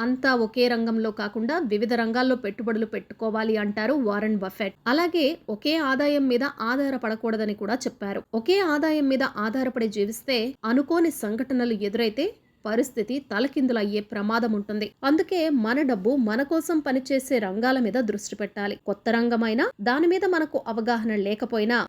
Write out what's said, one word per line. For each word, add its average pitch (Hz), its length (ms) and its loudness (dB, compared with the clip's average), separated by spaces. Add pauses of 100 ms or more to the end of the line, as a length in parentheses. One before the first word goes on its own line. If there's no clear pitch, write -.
అంతా 254 340 0
ఒకే 240 340 2
రంగంలో 226 420 0
కాకుండా 220 480 -4
వివిధ 220 360 0
రంగాల్లో 240 420 2
పెట్టుబడులు 220 500 -4
పెట్టుకోవాలి 220 680 -4
అంటారు 214 380 0
వారెన్ 214 420 0
బఫెట్. 190 380 -4 (120)
అలాగే 320 520 2 (100)
ఒకే 294 280 -2
ఆదాయం 285 520 2
మీద 240 160 2 (160)
ఆధారపడకూడదని 226 920 -2
కూడా 208 200 -4
చెప్పారు. 202 480 -6 (120)
ఒకే 349 260 2
ఆదాయం 302 480 2
మీద 262 140 2
ఆధారపడి 240 680 -2
జీవిస్తే 220 640 -2 (100)
అనుకోని 285 460 2
సంఘటనలు 240 600 -2
ఎదురైతే 220 600 -2 (320)
పరిస్థితి 226 520 0
తలకిందులయ్యే 226 840 0
ప్రమాదం 220 520 -2
ఉంటుంది. 208 400 -4 (120)
అందుకే 320 440 2
మన 254 340 2
డబ్బు 240 340 2
మన 226 260 2
కోసం 320 380 0
పనిచేసే 262 580 0
రంగాల 220 400 0
మీద 214 140 0
దృష్టి 208 440 -2
పెట్టాలి. 208 500 -6
కొత్త 202 220 -4
రంగమైనా, 233 600 2 (100)
దాని 254 260 2
మీద 370 180 4
మనకు 320 420 0
అవగాహన 226 480 0
లేకపోయినా, 214 760 0